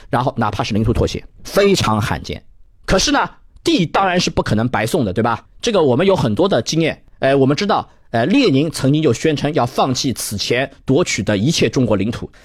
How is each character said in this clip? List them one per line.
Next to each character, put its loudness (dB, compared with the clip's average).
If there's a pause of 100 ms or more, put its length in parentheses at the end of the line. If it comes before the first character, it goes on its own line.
然 -2
后 -2
哪 -2
怕 -6
是 -6
领 0
土 0
妥 2
协， -6 (200)
非 2
常 0
罕 -4
见。 -10 (460)
可 2
是 -2
呢， 0 (360)
地 2
当 0
然 0
是 -2
不 -2
可 -2
能 0
白 -2
送 0
的， -2
对 -2
吧？ -2 (200)
这 -2
个 2
我 4
们 2
有 4
很 0
多 2
的 2
经 -2
验， -2 (140)
呃， 2
我 4
们 2
知 -2
道， -2 (220)
呃， 0
列 4
宁 2
曾 0
经 2
就 2
宣 0
称 -2
要 2
放 -2
弃 -2
此 -8
前 -2 (140)
夺 2
取 -4
的 0
一 0
切 0
中 0
国 2
领 -2
土， -10 (140)